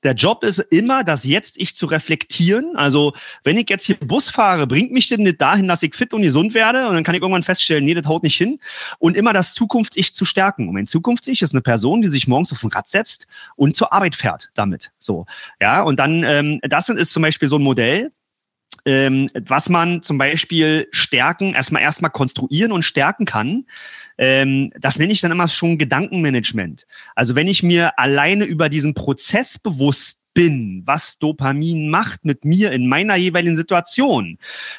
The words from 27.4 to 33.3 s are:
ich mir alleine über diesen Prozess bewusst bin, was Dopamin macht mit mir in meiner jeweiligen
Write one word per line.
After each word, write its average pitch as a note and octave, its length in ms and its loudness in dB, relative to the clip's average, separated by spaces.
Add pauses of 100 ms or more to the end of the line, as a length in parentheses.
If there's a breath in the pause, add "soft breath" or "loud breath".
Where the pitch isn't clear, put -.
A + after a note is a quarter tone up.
ich G3 140 0
mir E3+ 380 2
alleine C#3+ 460 2
über D#3 240 0
diesen D3 240 -2
Prozess - 640 -2
bewusst C#3+ 720 -2
bin, A#2+ 520 0
was - 340 -4
Dopamin D3+ 680 -2
macht F3+ 360 -2
mit C#3+ 200 -2
mir F3+ 260 2
in B2+ 160 0
meiner F#3 280 2
jeweiligen F3 400 0